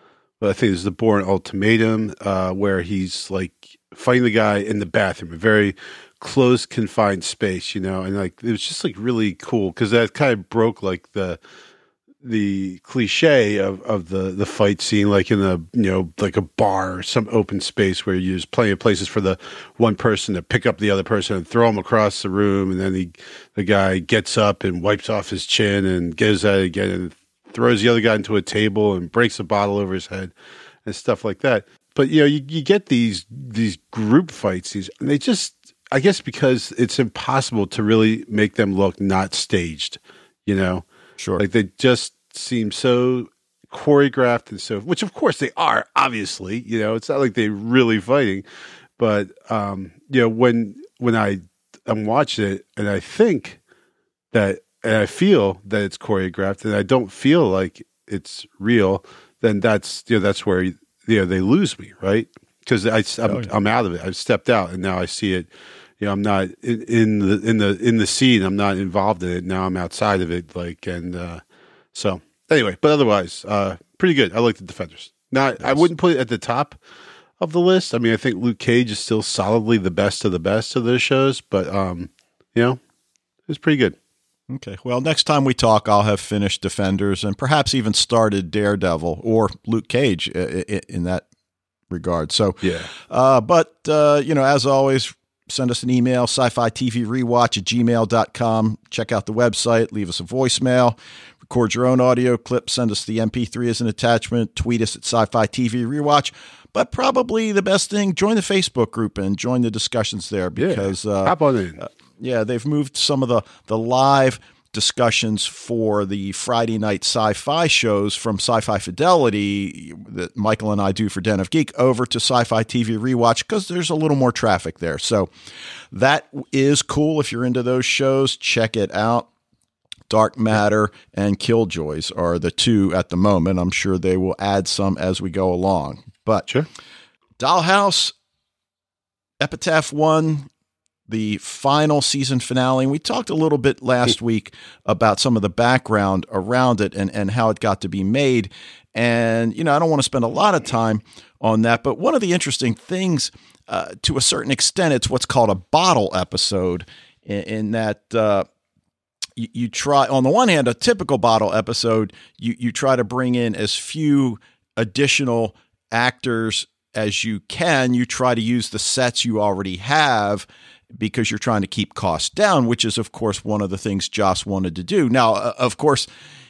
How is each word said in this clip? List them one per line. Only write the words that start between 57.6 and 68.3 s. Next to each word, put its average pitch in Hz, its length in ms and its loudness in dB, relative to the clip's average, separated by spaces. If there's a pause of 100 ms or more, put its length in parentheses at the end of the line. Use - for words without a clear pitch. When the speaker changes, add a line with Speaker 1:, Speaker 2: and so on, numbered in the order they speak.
Speaker 1:
it's - 380 -12 (140)
real, 98 440 2 (380)
then 107 180 2
that's, 107 480 -2
you 117 100 2
know, 101 40 2
that's 101 240 0
where, 92 180 2
you 92 120 -4 (320)
know, 107 180 4
they 92 160 0
lose 143 360 2
me, - 240 -20
right? 104 260 0 (380)
'Cause 104 200 0
I, 113 120 2 (260)
I'm, 110 80 2
Speaker 2:
Oh, - 80 -2
yeah. 113 120 -8
Speaker 1:
I'm 104 160 2
out 113 180 2
of 90 80 -4
it. 85 80 -8
I've 92 140 -8
stepped - 340 -2
out 98 220 2
and 92 100 -8
now 92 180 -2
I 90 60 -2
see 95 280 -4
it. 90 140 -4 (520)
You 104 60 -6
know, 101 80 -2
I'm 98 80 -2
not 98 280 0 (120)
in, 117 220 -4
in 110 360 2
the, 98 200 2 (100)
in 113 80 2
the, 101 240 2
in 117 160 2
the 104 100 2
scene. 123 360 4